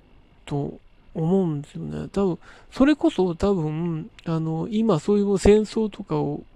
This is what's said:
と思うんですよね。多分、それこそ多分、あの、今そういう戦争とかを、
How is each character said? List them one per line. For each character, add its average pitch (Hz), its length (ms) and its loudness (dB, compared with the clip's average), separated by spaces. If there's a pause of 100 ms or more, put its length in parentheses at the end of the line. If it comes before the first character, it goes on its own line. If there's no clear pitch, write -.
(460)
と 143 340 -6 (340)
思 175 300 2
う 175 40 0
ん 147 140 -2
で 147 80 -18
す - 60 -18
よ 165 80 -10
ね。 151 260 -8
多 202 160 0
分、 175 140 -2 (320)
そ - 140 4
れ 294 100 6
こ 330 140 2
そ 185 260 0
多 196 180 0
分、 160 560 -2 (160)
あ 165 140 -2
の、 160 320 -4
今 214 280 2
そ 208 160 2
う 208 40 4
い - 20 2
う 202 160 0
戦 208 240 6
争 214 280 -4
と 214 140 -14
か 160 140 -6
を、 147 260 -4 (120)